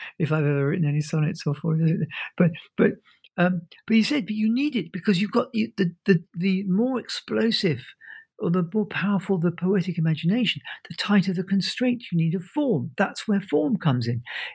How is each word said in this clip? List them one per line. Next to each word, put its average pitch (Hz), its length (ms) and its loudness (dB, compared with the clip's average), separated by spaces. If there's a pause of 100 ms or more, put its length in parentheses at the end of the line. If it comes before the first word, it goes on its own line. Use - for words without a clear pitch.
(180)
if 160 140 0
I've 156 140 2
ever 143 240 2
written 160 180 0
any 147 140 0
sonnets 156 440 -2
or 147 80 0
fallen, 160 540 0 (300)
but, 170 140 4 (260)
but, - 140 4 (460)
um, 180 260 2 (220)
but 220 120 2
he 220 60 6
said, 277 220 0
"But 214 100 -6
you 214 160 0
need 269 260 -2
it 165 160 -6
because 185 280 0
you've 202 120 -2
got, 233 200 0
you, 226 220 -2
the, 175 180 0 (120)
the, 170 180 4 (100)
the 190 300 0
more 220 340 0
explosive 214 840 -2 (560)
or 208 100 -2
the 175 240 2
more 214 120 2
powerful 196 520 0
the 170 140 2
poetic 175 460 0
imagination, 165 640 0 (280)
the 170 60 -14
tighter 196 380 2
the 180 100 -2
constraint 240 640 0
you 175 80 0
need 165 180 2
of 185 100 -6
form." 202 500 -2
That's - 320 -2
where 202 140 2
form 285 340 0
comes 123 320 0
in. 120 160 -4 (320)